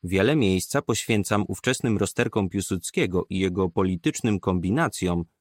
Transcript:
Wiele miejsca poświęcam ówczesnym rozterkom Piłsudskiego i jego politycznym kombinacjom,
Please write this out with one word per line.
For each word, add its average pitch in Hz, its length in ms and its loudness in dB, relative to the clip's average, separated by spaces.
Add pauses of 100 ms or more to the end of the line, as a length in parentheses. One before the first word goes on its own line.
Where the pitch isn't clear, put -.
Wiele 95 320 2
miejsca 101 460 2
poświęcam 107 640 0
ówczesnym 117 500 -2
rozterkom 104 520 0
Piłsudskiego 92 800 -2
i 95 100 -2
jego 92 300 0
politycznym 95 720 0
kombinacjom, 92 840 0 (160)